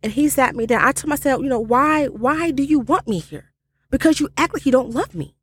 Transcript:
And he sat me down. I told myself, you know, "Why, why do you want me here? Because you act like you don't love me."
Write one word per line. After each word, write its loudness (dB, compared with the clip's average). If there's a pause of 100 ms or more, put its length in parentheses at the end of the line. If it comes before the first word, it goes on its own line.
And -4
he 2
sat 0
me -4
down. 2
I 4
told -6
myself, 0
you -2
know, 0
"Why, 2
why -2
do 0
you 2
want 0
me -2
here? -16 (400)
Because 2
you 0
act 0
like -6
you 2
don't 2
love -4
me." -10